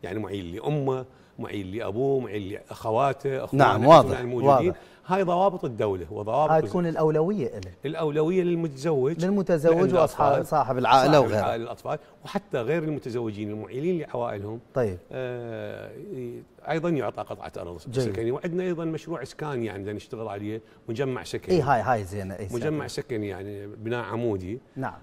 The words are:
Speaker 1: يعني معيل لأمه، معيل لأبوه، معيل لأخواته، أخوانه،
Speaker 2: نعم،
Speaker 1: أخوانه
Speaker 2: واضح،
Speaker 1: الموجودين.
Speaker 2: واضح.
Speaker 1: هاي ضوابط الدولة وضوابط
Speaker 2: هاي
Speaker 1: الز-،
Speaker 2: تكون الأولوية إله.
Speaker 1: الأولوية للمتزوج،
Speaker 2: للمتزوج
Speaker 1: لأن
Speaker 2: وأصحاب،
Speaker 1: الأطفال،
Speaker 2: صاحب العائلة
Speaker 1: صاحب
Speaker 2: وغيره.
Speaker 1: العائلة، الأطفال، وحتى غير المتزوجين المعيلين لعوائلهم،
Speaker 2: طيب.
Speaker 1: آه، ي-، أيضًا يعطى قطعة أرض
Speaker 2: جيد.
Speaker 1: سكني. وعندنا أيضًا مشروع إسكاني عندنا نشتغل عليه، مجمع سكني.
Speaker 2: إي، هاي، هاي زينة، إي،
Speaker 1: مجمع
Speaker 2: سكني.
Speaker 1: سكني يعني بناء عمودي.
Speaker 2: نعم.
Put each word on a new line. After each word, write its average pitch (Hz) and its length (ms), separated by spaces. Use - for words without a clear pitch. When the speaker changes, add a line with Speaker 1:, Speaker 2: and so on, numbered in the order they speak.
Speaker 1:
يعني 95 160
معيل 92 380
لأمه، 135 480
معيل 101 380
لأبوه، 120 440
معيل 101 320
لأخواته، 127 920
أخوانه، 139 200
Speaker 2:
نعم، 107 180
Speaker 1:
أخوانه 131 60
Speaker 2:
واضح، 131 300
Speaker 1:
الموجودين. 123 500
Speaker 2:
واضح. 196 100
Speaker 1:
هاي 190 160
ضوابط 180 420
الدولة 104 480
وضوابط 113 380
Speaker 2:
هاي 160 120
Speaker 1:
الز-، - 60
Speaker 2:
تكون 175 180
الأولوية 156 720
إله. 95 140
Speaker 1:
الأولوية 160 580
للمتزوج، 160 800
Speaker 2:
للمتزوج 180 680
Speaker 1:
لأن 185 60
Speaker 2:
وأصحاب، 151 360
Speaker 1:
الأطفال، - 140
Speaker 2:
صاحب 131 320
العائلة 127 340
Speaker 1:
صاحب 143 120
Speaker 2:
وغيره. 107 140
Speaker 1:
العائلة، 117 260
الأطفال، 127 340
وحتى - 340
غير 147 240
المتزوجين 117 680
المعيلين 123 500
لعوائلهم، 113 600
Speaker 2:
طيب. 104 240
Speaker 1:
آه، 113 840
ي-، 123 460
أيضًا 160 200
يعطى 120 340
قطعة - 340
أرض 87 240
Speaker 2:
جيد. 127 140
Speaker 1:
سكني. 113 260
وعندنا 170 320
أيضًا 170 220
مشروع 160 380
إسكاني 127 480
عندنا 101 220
نشتغل 110 360
عليه، 104 320
مجمع 123 360
سكني. - 300
Speaker 2:
إي، 170 60
هاي، 127 200
هاي 110 240
زينة، 95 300
إي، 101 180
Speaker 1:
مجمع 139 340
Speaker 2:
سكني. 135 180
Speaker 1:
سكني 107 240
يعني 101 380
بناء 113 380
عمودي. 104 560
Speaker 2:
نعم. 131 260